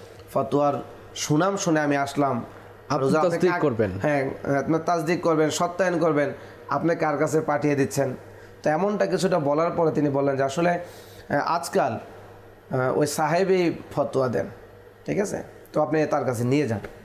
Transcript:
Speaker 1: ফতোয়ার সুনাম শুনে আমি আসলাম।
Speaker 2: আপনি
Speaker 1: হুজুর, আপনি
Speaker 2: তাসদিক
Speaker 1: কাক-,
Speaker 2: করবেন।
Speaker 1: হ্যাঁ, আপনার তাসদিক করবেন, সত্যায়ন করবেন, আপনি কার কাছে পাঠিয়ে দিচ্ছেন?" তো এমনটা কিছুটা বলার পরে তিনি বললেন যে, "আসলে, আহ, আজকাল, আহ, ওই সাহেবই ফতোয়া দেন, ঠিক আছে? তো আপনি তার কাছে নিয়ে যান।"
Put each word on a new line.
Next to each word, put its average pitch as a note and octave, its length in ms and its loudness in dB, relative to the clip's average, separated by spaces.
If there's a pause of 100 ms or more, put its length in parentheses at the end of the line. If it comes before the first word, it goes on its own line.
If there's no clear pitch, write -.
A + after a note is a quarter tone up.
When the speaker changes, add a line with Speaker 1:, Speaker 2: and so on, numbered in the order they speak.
(340)
Speaker 1:
ফতোয়ার C#3+ 400 2 (420)
সুনাম F3+ 420 0
শুনে E3 220 2
আমি D3 180 2
আসলাম। C#3 480 0 (440)
Speaker 2:
আপনি C#3 160 0
Speaker 1:
হুজুর, D#3 140 4
আপনি E3+ 120 4
Speaker 2:
তাসদিক E3+ 200 2
Speaker 1:
কাক-, F3 100 -2
Speaker 2:
করবেন। A2+ 300 2 (100)
Speaker 1:
হ্যাঁ, C#3+ 280 0 (300)
আপনার D#3 260 0
তাসদিক E3+ 360 0
করবেন, D#3 280 2
সত্যায়ন F3 500 0
করবেন, D3 340 2 (360)
আপনি D#3 260 2
কার D#3 220 0
কাছে D3+ 240 2
পাঠিয়ে D3 340 0
দিচ্ছেন?" C3+ 400 0 (480)
তো D#3 60 2
এমনটা G3 360 0
কিছুটা F3 340 0
বলার D3+ 320 2
পরে D#3+ 200 2
তিনি D3 180 2
বললেন C#3 280 0
যে, C3+ 60 0
"আসলে, E3+ 260 0
আহ, - 640 -6
আজকাল, D3 580 0
আহ, - 1040 -6
ওই G3 100 2
সাহেবই F3 680 2 (220)
ফতোয়া C3+ 320 0
দেন, - 180 -2 (600)
ঠিক D3 140 -2
আছে? G3+ 240 -4 (300)
তো - 80 2
আপনি D3+ 240 2
তার D3 200 -2
কাছে A#2+ 180 -2
নিয়ে C#3 240 2
যান।" A2 120 -2 (260)